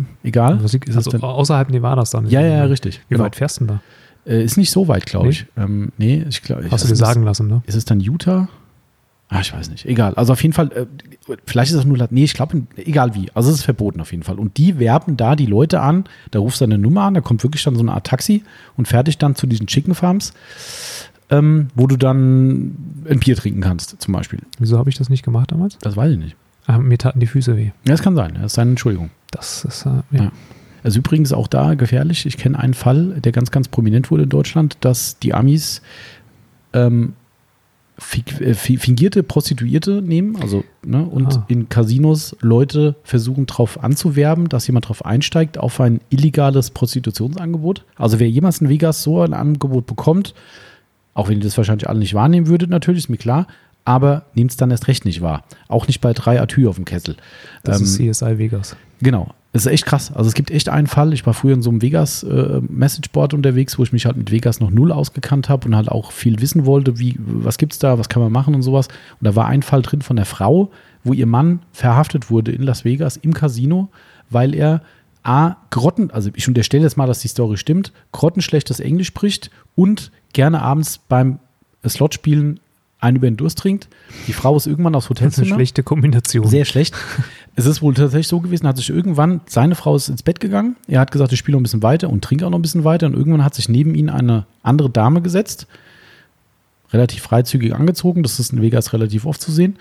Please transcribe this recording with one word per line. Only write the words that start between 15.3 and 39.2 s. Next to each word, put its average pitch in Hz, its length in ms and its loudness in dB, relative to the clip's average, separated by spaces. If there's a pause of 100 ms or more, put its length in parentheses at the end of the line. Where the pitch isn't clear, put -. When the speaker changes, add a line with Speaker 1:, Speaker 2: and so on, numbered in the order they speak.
Speaker 1:
die 143 100 0
Leute 131 340 2
an, 165 240 0 (280)
da 110 80 0
rufst 120 200 -2
du 135 60 4
eine 107 120 2
Nummer 143 260 2
an, 196 100 0
da 170 80 2
kommt 113 200 -2
wirklich 147 220 -2
dann 135 100 0
so 113 60 0
eine 117 120 0
Art 95 140 -6
Taxi 208 360 0 (340)
und 123 120 -2
fertig 139 300 2
dann 143 160 2
zu - 120 -4
diesen 110 200 -2
Chicken 170 280 0
Farms, 180 400 -2 (960)
ähm, 151 440 4
wo 123 120 4
du 135 100 2
dann 131 800 2 (320)
ein 139 120 2
Bier 127 160 4
trinken 101 260 -4
kannst, 90 380 -4
zum - 120 -4
Beispiel. - 280 -6 (180)
Speaker 2:
Wieso 117 200 2
hab 131 80 2
ich 135 100 0
das 127 120 -2
nicht 131 160 0
gemacht 120 260 0
damals? 175 280 -4
Speaker 1:
Das 101 180 -6
weiß 139 160 2
ich 101 60 0
nicht. 78 180 -8 (300)
Speaker 2:
Ah, 117 120 4
mir 120 200 2
taten 131 220 0
die 120 60 2
Füße 123 300 0
weh. 107 100 0
Speaker 1:
Ja, 101 60 -4 (200)
das 160 100 2
kann 196 120 2
sein. 95 200 -2
Das 95 120 -6
ist 107 80 -6
seine 120 160 2
Entschuldigung. 98 400 -2 (200)
Speaker 2:
Das - 340 -12
ist, - 220 -8
äh, 135 40 -2 (260)
ja. 107 80 2
Speaker 1:
Ja. - 80 -2 (520)
Also 110 140 0
übrigens 143 340 0
auch 113 140 -2
da 143 280 2
gefährlich. 139 520 0
Ich 131 100 -6
kenn 131 180 0
einen 127 200 0
Fall, 156 460 0
der 120 120 0
ganz, 120 180 -2
ganz 131 180 0
prominent 117 420 0
wurde 151 140 2
in 139 40 -2
Deutschland, 143 520 0
dass - 400 -2
die 127 120 -2
Amis, 143 480 0 (920)
ähm, 120 420 2 (840)
fi-, - 260 -8 (160)
äh, 123 140 2
fi-, 127 240 -2
fingierte 165 440 2